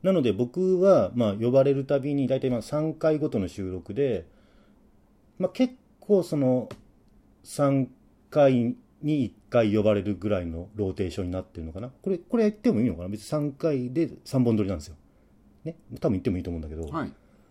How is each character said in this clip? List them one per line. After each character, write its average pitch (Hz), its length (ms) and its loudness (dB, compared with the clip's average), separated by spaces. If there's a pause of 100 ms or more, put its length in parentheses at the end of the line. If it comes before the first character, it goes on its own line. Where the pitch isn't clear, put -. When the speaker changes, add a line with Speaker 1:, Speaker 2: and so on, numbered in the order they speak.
Speaker 1:
な 190 100 2
の 165 100 2
で 117 80 2
僕 175 480 0
は、 170 340 6
ま 120 160 2
あ、 98 60 -2
呼 117 160 0
ば 135 120 6
れ 139 100 4
る 135 120 -2
た 143 140 0
び 143 160 -4
に、 139 120 0
大 131 120 0
体 135 100 -2
ま 123 80 -2
あ、 110 40 -4
三 151 320 -4
回 156 260 0
ご 147 100 -2
と 123 100 -2
の 92 80 -2
収 95 240 -8
録 92 220 -10
で、 110 340 -2 (1080)
ま 185 100 -2
あ、 - 20 0
結 254 260 0 (240)
構 196 240 2
そ 240 140 -4
の、 214 320 2 (760)
三 139 460 0 (400)
回 127 460 4 (260)
に 147 240 0
一 95 80 -8 (160)
回 110 260 4
呼 104 80 4
ば 107 100 4
れ 101 80 2
る 101 140 -2
ぐ 95 140 -4
ら 98 120 0
い 87 40 -6
の 85 300 -8
ロ 104 140 -2
ー 92 40 -6
テ 95 140 -4
ー 85 40 -6
シ - 80 -10
ョ 98 40 -4
ン 87 40 -4
に 87 40 -4
な 92 100 -4
っ - 40 -12
て - 140 -16
る 80 60 -10
の 80 80 -12
か 92 80 -10
な。 123 80 -12 (120)
こ - 80 -6
れ、 185 80 -2
こ 202 200 -4
れ 226 60 2
言 214 80 2
っ 214 40 -10
て - 160 0
も 104 100 0
い - 20 2
い 127 40 2
の 85 80 -2
か 85 80 -10
な。 90 60 -8
別 104 120 -8
に - 60 -18
三 147 240 -2
回 139 400 -2
で 160 200 -2 (120)
三 131 200 0
本 117 120 4
撮 104 80 2
り 95 60 -2
な 95 60 -2
ん 80 40 -8
で - 60 -14
す - 20 -18
よ。 - 80 -18 (680)
ね。 160 120 -10 (240)
多 160 100 0
分 113 40 2
言 92 60 -2
っ - 40 -12
て - 60 0
も 92 80 -2
い - 20 -4
い - 40 -8
と 87 60 -8
思 85 80 -6
う - 20 -6
ん - 40 -10
だ 78 60 -12
け 78 60 -12
ど。 80 120 -8
Speaker 2:
は 160 180 -6
い。 71 80 -12 (380)